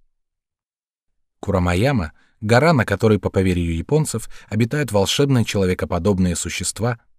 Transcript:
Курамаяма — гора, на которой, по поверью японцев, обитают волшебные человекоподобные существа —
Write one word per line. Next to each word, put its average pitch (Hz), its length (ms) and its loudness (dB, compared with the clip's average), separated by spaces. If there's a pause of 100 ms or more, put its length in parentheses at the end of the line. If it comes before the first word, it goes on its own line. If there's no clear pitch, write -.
(1400)
Курамаяма — 95 720 0 (280)
гора, 123 320 4
на 117 120 2
которой, 104 340 2
по 98 100 -4
поверью 87 460 0
японцев, 139 540 -4 (200)
обитают 117 420 -2
волшебные 113 540 2
человекоподобные 92 920 0
существа — - 640 -6 (200)